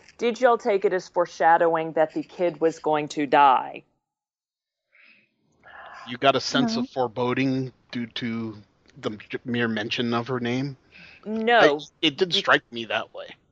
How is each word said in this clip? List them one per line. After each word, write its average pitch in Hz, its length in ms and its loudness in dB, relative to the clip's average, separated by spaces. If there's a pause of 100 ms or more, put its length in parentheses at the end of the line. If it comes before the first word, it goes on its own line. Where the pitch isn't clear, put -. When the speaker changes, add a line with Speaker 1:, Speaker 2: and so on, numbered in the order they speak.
(180)
Speaker 1:
Did 226 240 -2
y'all 233 160 4
take 202 260 0
it 180 80 2
as 180 160 -4
foreshadowing 165 840 2
that 156 200 2
the 156 100 -4
kid 170 380 -4
was 160 200 0
going 151 280 0
to 147 180 -4
die? 139 580 4 (2250)
Speaker 2:
You 120 100 -10
got - 180 2
a 123 40 -4
sense 120 340 -2
Speaker 3:
No. 120 80 -4
Speaker 2:
of 127 80 -8
foreboding 127 840 -4 (180)
due 120 160 -8
to 113 500 -8 (440)
the 123 100 -6
m-, 107 80 -12 (260)
mere 120 240 -2
mention 117 460 -4
of 117 140 -2
her 127 120 -4
name? 131 360 -4 (480)
Speaker 1:
No. 220 340 2 (200)
Speaker 2:
I, - 20 -14 (220)
it 147 140 2
didn't 180 180 0
Speaker 1:
Be- 131 40 2
Speaker 2:
strike 131 320 4
me 117 160 -10
that 104 280 -4
way. 92 140 -14 (240)